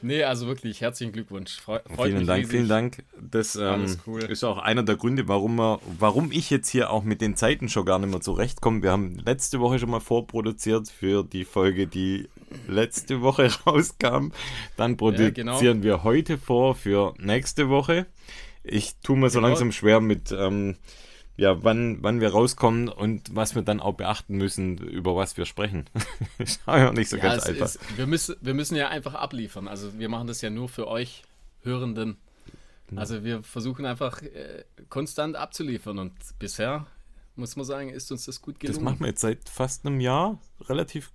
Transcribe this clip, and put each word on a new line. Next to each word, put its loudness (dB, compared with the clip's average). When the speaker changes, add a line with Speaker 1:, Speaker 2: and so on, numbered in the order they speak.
Speaker 1:
Nee, 0
also -2
wirklich, -8
herzlichen -4
Glückwunsch. -10
Freu-, -6
freut 0
Speaker 2:
Vielen 2
Speaker 1:
mich 2
Speaker 2:
Dank, 4
Speaker 1:
riesig. -2
Speaker 2:
vielen 2
Dank. 0
Das, -2
ähm, -4
Speaker 1:
Alles 0
cool. -6
Speaker 2:
ist -4
auch 0
einer 2
der 2
Gründe, 0
warum 2
wir, 2
warum 4
ich -2
jetzt 2
hier 2
auch 0
mit 0
den 0
Zeiten 2
schon 0
gar 4
nicht 0
mehr -2
zurechtkomme. 0
Wir 4
haben 0
letzte 0
Woche 4
schon -2
mal 0
vorproduziert 0
für 2
die -4
Folge, 2
die -2
letzte 0
Woche 6
<laughs> 0
rauskam. 2
Dann 2
Speaker 1:
Ja, 4
genau. -4
Speaker 2:
produzieren 4
wir 4
heute 4
vor 2
für 2
nächste 0
Woche. 2
Ich -2
tue 4
mir 6
so 2
Speaker 1:
Genau. 6
Speaker 2:
langsam 2
schwer 6
mit, 0
ähm, 0
ja, 4
wann, 2
wann 2
wir 4
rauskommen 4
und -4
was 0
wir 0
dann 0
auch -2
beachten -4
müssen, -2
über -2
was -2
wir -4
sprechen. -4
<laughs> -8
Ist -4
auch 6
nicht 0
so -4
Speaker 1:
Ja, -4
Speaker 2:
ganz 2
Speaker 1:
es 0
Speaker 2:
einfach. 0
Speaker 1:
ist, -6
wir -2
müssen, -2
wir -2
müssen -2
ja 0
einfach -8
abliefern. -8
Also -10
wir -6
machen -4
das -8
ja -4
nur -6
für -8
euch -6
Hörenden. -4
Speaker 2:
Genau. -8
Speaker 1:
Also -6
wir -4
versuchen -8
einfach, -6
äh, -16
konstant -6
abzuliefern -6
und -8
bisher, -6
muss -10
man -6
sagen, -8
ist -10
uns -10
das -14
gut -14
gelungen. -4
Speaker 2:
Das -4
machen -2
wir -2
jetzt -4
seit -2
fast -4
einem 0
Jahr 0
relativ -4